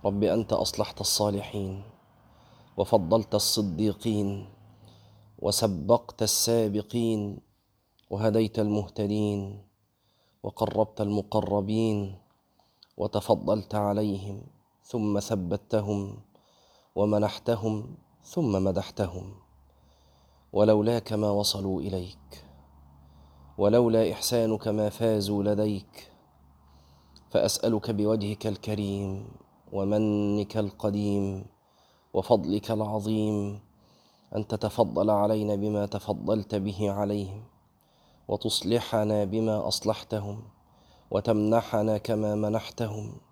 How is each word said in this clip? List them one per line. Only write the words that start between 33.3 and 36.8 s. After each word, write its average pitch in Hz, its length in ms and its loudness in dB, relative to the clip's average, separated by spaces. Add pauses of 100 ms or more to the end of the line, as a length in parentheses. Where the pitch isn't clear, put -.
أن 107 100 -2
تتفضل 107 640 2
علينا 104 440 2
بما 101 320 0
تفضلت 104 680 -2
به 101 360 -2